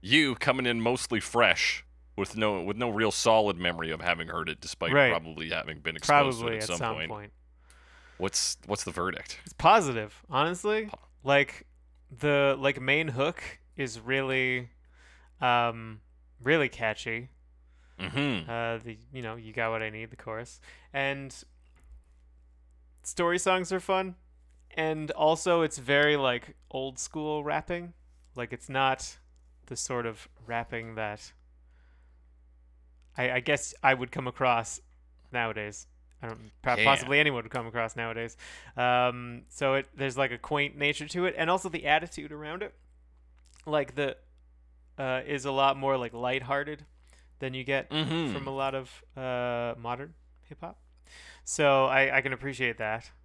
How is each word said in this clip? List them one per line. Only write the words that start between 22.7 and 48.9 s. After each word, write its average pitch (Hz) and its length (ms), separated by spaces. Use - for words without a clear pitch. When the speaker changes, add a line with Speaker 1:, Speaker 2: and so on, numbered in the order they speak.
Speaker 2:
story 175 360
songs 185 340
are 185 80
fun. 190 360
And 156 380
also, 165 500
it's 156 160
very, 143 380
like, 127 400
old 135 280
school 151 460
rapping. 170 480
Like, 120 180
it's - 160
not 135 500
the 123 100
sort 120 300
of 110 200
rapping 117 480
that 107 380
I, 127 160
I 127 80
guess 143 420
I 135 100
would 123 180
come 131 160
across 120 540
nowadays. 107 560
I 117 60
don't, 113 220
pro-, 127 140
Speaker 1:
Yeah. 104 80
Speaker 2:
possibly 135 360
anyone 139 220
would 110 100
come 117 140
across 113 300
nowadays. 117 400
Um, 123 720
so 135 260
it, 135 200
there's, 131 220
like, 131 160
a 123 60
quaint 143 400
nature 147 300
to 180 180
it, 180 100
and 160 140
also 180 180
the 156 180
attitude 151 460
around 151 300
it, - 120
like, 147 280
the, 139 220
uh, 131 300
is 139 180
a 139 80
lot 135 240
more, 135 220
like, 120 160
lighthearted 135 720
than 131 120
you 131 120
get 135 260
Speaker 1:
Mm-hmm. 156 420
Speaker 2:
from 135 140
a 135 60
lot 135 220
of, 131 280